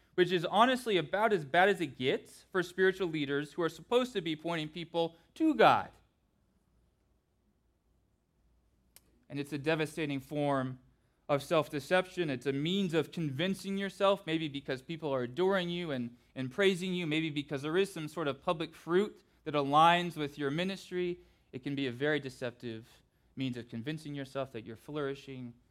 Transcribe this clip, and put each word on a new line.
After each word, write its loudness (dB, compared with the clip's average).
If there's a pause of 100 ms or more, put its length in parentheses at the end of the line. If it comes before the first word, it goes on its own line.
(160)
which 4
is 2
honestly 4
about 2
as 2
bad 6
as 2
it -6
gets -2
for 0
spiritual 2
leaders -4
who -4
are 0
supposed 0
to -4
be -4
pointing -4
people -4 (200)
to 4
God. 6 (3500)
And -6
it's -6
a -4
devastating -2
form -2 (500)
of 0
self-deception. 0
It's -6
a 0
means -2
of 0
convincing -4
yourself, 0
maybe -2
because -6
people -6
are 0
adoring 0
you -4
and, -4 (260)
and -6
praising 2
you, -2
maybe -2
because -6
there -2
is 2
some -8
sort -6
of -2
public -2
fruit 0 (280)
that -6
aligns 4
with -6
your -2
ministry. -4 (320)
It -12
can -6
be -2
a -2
very 0
deceptive -10 (480)
means -4
of -12
convincing -8
yourself -8
that -12
you're -14
flourishing -8 (180)